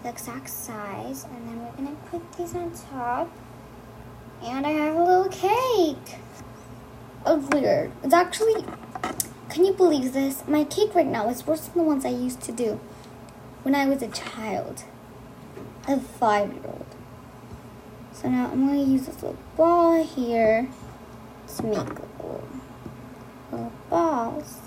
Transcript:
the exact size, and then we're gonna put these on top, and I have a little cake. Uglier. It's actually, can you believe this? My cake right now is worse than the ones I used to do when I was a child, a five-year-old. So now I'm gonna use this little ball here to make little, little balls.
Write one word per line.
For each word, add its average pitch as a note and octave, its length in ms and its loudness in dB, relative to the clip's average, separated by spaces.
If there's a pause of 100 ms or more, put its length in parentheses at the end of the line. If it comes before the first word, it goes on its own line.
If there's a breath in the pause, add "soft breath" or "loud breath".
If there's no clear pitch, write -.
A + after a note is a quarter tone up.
the B3 60 -6
exact B3 400 -12
size, G#3+ 760 -8
and A#3+ 220 -12
then A#3 120 -10
we're A#3+ 120 -12
gonna C#4+ 240 -8 (140)
put E4+ 280 -8
these F4 180 -6
on F4 160 -4 (200)
top, C4 380 -2 (1120)
and C4 220 -4
I D4+ 60 2
have D#4 240 2
a E4+ 80 6
little F#4 260 6
cake. G4+ 920 2 (1040)
Uglier. C#4 680 4 (120)
It's C#4 100 6
actually, G#4+ 500 4 (840)
can E4+ 160 4
you G4 80 4
believe C#4+ 400 4
this? C4+ 340 -2
My D4+ 160 4
cake G#4+ 320 2
right D#4+ 120 6
now A3 220 0
is B3 160 -4
worse D#4 220 0
than E4+ 160 2
the - 0 -
ones C#4 220 2
I B3+ 40 0
used B3 320 -4
to - 100 -8
do A3+ 280 -2 (840 loud breath)
when C#4 120 4
I C#4 100 4
was C4+ 160 2
a A#3 60 -4
child, - 760 -6 (1040)
a C#4 120 2
five-year-old. - 880 0 (1300)
So - 160 -4
now B3 220 2
I'm C4 140 4
gonna C#4+ 160 4
use C4+ 260 4
this E4 80 -10
little - 220 -8 (200)
ball E4 460 8
here A#3 680 4 (840)
to - 80 -4
make G#3+ 260 0
little, - 580 -10 (1040)
little A#3 220 -8 (160)
balls. D#4 760 0